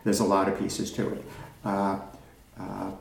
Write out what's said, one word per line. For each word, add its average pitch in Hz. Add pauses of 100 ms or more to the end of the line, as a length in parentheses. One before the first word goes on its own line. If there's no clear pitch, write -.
There's 101
a 113
lot 95
of 98
pieces -
to -
it. - (400)
Uh, 98 (600)
uh, 95 (100)